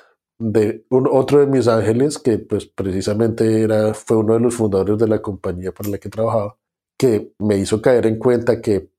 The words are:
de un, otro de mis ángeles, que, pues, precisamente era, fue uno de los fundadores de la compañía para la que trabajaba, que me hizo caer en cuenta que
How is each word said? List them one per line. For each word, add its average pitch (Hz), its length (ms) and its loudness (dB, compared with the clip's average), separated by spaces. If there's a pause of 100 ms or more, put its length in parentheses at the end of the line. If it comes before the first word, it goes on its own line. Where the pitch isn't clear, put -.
(380)
de 110 520 -2
un, 131 200 2
otro 135 280 2
de 143 80 4
mis 131 220 2
ángeles, 113 500 0
que, 107 200 0
pues, - 280 -6
precisamente 110 960 0
era, 107 320 0
fue - 220 -2
uno 110 180 2
de 117 60 2
los 117 140 0
fundadores 101 440 0
de 113 100 2
la 107 140 0
compañía 92 500 -8
para 104 180 -10
la 101 80 -6
que - 100 -14
trabajaba, 110 480 -4 (420)
que 113 400 0
me 104 180 0
hizo 98 240 -2
caer 117 260 2
en 113 120 -2
cuenta 117 420 0
que 98 380 -2